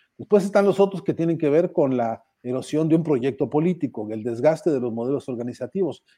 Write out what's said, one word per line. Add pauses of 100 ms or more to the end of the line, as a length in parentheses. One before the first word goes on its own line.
(200)
Después
están
los
otros
que
tienen
que
ver
con
la (200)
erosión
de
un
proyecto
político,
el
desgaste
de
los
modelos
organizativos. (140)